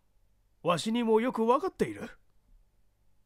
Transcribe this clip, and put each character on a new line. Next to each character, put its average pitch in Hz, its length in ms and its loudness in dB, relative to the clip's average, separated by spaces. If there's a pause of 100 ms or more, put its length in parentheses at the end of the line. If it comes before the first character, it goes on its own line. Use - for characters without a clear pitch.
(600)
わ 170 160 0
し 208 140 -4
に 240 120 0
も 220 160 4
よ 240 140 0
く 226 140 0
わ 247 120 4
か 370 100 -4
っ - 40 -12
て 196 120 -2
い 123 100 -10
る。 220 160 -14 (1160)